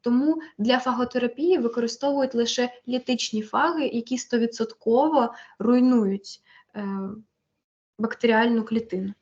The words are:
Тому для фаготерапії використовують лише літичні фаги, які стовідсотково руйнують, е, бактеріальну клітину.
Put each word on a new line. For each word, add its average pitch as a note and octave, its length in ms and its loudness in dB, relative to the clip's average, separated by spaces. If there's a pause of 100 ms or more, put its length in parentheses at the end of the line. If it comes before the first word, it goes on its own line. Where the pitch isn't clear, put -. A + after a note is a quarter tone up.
Тому C#4 400 2 (160)
для B3 220 2
фаготерапії B3 760 0
використовують B3 760 -2
лише A#3 340 0 (180)
літичні B3 540 -2
фаги, D4 460 0
які A#3+ 300 -4
стовідсотково A#3 1160 0 (260)
руйнують, A#3 800 2 (340)
е, G#3 120 -8 (1080)
бактеріальну A3+ 680 0
клітину. G3+ 580 -4